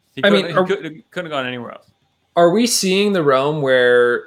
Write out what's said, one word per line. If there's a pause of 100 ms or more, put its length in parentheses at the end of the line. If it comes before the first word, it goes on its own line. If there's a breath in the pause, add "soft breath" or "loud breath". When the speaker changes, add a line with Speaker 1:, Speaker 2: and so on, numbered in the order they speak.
(160)
Speaker 1:
He
Speaker 2:
I
Speaker 1:
couldn't,
Speaker 2:
mean,
Speaker 1:
he
Speaker 2:
are
Speaker 1:
couldn't,
couldn't
have
gone
anywhere
else. (460)
Speaker 2:
Are
we
seeing
the
realm
where,